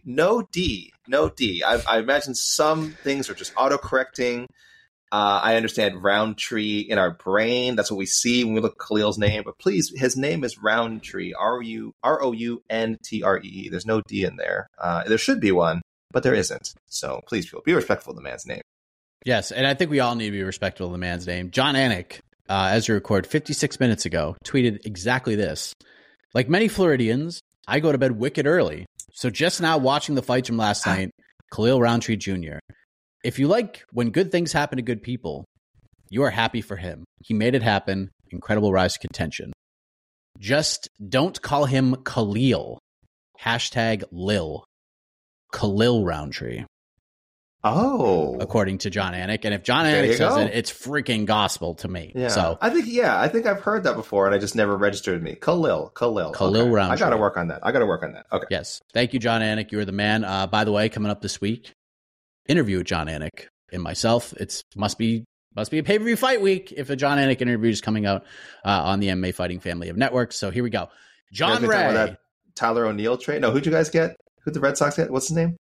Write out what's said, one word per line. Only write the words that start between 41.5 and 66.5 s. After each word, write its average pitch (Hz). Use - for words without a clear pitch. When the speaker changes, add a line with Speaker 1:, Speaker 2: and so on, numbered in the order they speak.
Speaker 2:
him 131
Khalil. 107
Hashtag 113
Lil. 87
Khalil 107
Roundtree." 71
Speaker 1:
Oh. 107
Speaker 2:
According 98
to 101
Jon 95
Anik. 92
And 104
if 98
Jon 139
Speaker 1:
There 151
Speaker 2:
Anik -
Speaker 1:
you 113
Speaker 2:
says 180
Speaker 1:
go. -
Speaker 2:
it, 107
it's 117
freaking 123
gospel 95
to 90
me. 85
Speaker 1:
Yeah. 127
Speaker 2:
So 90
Speaker 1:
I 233
think, 285
yeah, 226
I 147
think 226
I've 202
heard 151
that 117
before 101
and 98
I 98
just 101
never 104
registered 98
me. 76
Khalil, 143
Khalil. 101
Speaker 2:
Khalil 98
Speaker 1:
Okay. 120
Speaker 2:
Roundtree. 98
Speaker 1:
I -
gotta 113
work 101
on 85
that. 71
I 113
gotta 123
work 85
on 76
that. -
Okay. -
Speaker 2:
Yes. -
Thank 123
you, 135
Jon 113
Anik. 107
You're 104
the 95
man. 107
Uh, 95
by 107
the 107
way, 104
coming 107
up 101
this -
week, 110
interview 113
with 85
Jon 80
Anik 76
and 90
myself. 113
It's -
must 104
be, 113
must 107
be 156
a 156
pay-per-view 214
fight 262
week 190